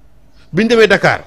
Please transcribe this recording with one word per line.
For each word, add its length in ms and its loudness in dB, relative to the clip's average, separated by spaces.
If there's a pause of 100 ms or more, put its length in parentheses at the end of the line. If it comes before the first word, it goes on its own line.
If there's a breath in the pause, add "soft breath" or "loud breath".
(540 soft breath)
Bi 100 -2
ñu 60 -2
demee 180 4
Dakar, 400 -2